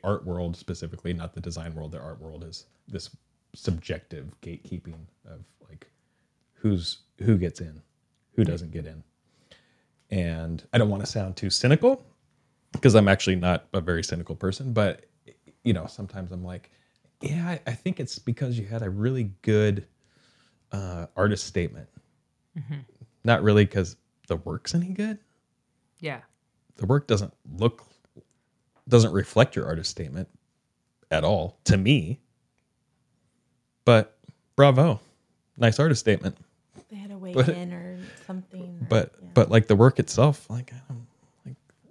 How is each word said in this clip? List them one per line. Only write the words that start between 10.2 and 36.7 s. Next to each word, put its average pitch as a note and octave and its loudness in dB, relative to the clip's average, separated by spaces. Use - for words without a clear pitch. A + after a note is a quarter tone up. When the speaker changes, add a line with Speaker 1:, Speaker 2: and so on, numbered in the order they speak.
Speaker 1:
I B2 4
don't G#2+ 4
wanna G2 -4
sound F#2+ -6
too G2 -6
cynical, F#3+ 2
'cause A#2 8
I'm G#2 8
actually F#2+ 2
not F2 0
a F#2+ -2
very E2+ -2
cynical E2+ -8
person, A#2+ -6
but, G2+ 0
you A#2 4
know, E2+ -2
sometimes F#2+ -12
I'm F2+ -10
like, F2+ -14
"Yeah, E3 -4
I, F3 -6
I A#2+ -4
think F3+ -6
it's - -10
because A#2+ -4
you G#2 -6
had A2+ -8
a F#2+ -6
really G#2+ -2
good, G#2+ 2
uh, F2+ -8
artist G2+ 0
statement." E2 -6
Speaker 2:
Mm-hmm. C#3 -10
Speaker 1:
Not A2 4
really G#2 6
'cause F#2+ -4
the F2 -2
work's E2+ -8
any F3 -2
good. G#3 -8
Speaker 2:
Yeah. C#3 -12
Speaker 1:
The F#2+ -6
work C#3 2
doesn't G2 2
look, F2+ -2
doesn't A2+ 6
reflect G2 2
your - -4
artist E2 -6
statement D#2+ -10
at D#2 0
all F2+ -2
to G#2 6
me. G2 2
But A2 4
bravo, C#3 6
nice A2+ 4
artist C#3+ 4
statement. F#2+ 0